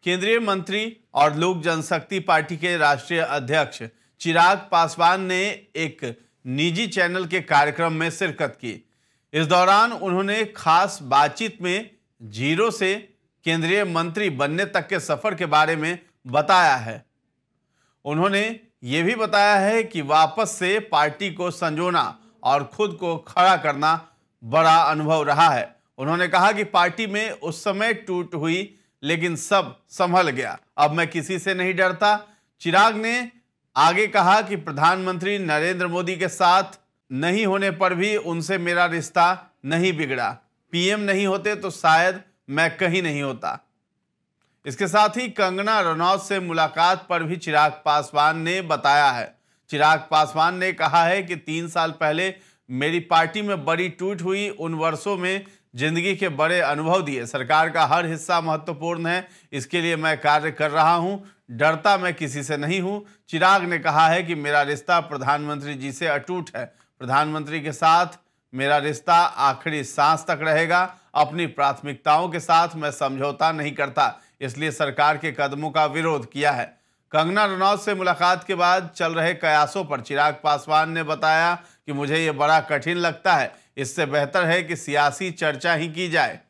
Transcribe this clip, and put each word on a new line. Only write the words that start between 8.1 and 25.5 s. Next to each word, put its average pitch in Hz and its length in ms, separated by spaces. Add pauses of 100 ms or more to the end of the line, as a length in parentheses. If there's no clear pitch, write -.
शिरकत 156 460
की। 110 180 (580)
इस 156 140
दौरान 190 460
उन्होंने 196 540
खास 175 580
बातचीत 220 580
में 190 280 (300)
जीरो 139 520
से 190 220 (520)
केंद्रीय 165 400
मंत्री 170 460
बनने 143 340
तक 185 220
के 185 120
सफर 180 340
के 175 140
बारे 156 280
में 165 220 (280)
बताया 151 500
है। 113 280 (1000)
उन्होंने 190 400 (400)
ये 143 180
भी 202 120
बताया 208 440
है 214 260
कि 185 200
वापस 156 540
से 185 200 (140)
पार्टी 151 400
को 175 200
संजोना 165 540 (360)
और 139 240
खुद 202 340
को 170 180
खड़ा 185 380
करना 151 500 (360)
बड़ा 160 320
अनुभव 156 480
रहा 147 260
है। 123 160 (340)